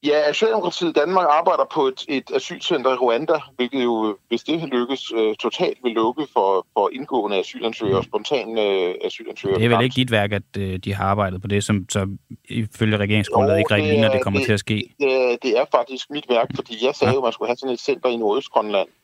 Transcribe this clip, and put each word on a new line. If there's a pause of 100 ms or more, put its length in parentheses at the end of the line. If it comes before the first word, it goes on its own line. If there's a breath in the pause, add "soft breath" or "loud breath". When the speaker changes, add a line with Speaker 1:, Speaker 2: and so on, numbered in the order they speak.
Speaker 1:
Ja,
Socialdemokratiet
i
Danmark
arbejder (100)
på
et,
et
asylcenter
i
Rwanda, (220)
hvilket
jo, (100)
hvis
det
lykkes,
øh,
totalt
vil
lukke
for,
for
indgående
asylansøgere,
Speaker 2:
Mm.
Speaker 1:
spontane,
øh, (100)
asylansøgere.
Speaker 2:
Det
er
vel
ikke
dit
værk,
at, (140)
øh,
de
har
arbejdet
på
det,
som,
som (300)
ifølge
regeringsgrundlaget
Speaker 1:
Jo,
Speaker 2:
ikke
rigtig
Speaker 1:
det
Speaker 2:
ligner,
Speaker 1:
er,
Speaker 2:
det
kommer
Speaker 1:
det,
Speaker 2:
til
at
ske?
Speaker 1:
det,
det
er
faktisk
mit
værk,
fordi
jeg
sagde
Speaker 2:
Ja.
Speaker 1:
jo,
at
man
skulle
have
sådan
et
center
i
Nordøstgrønland. (160)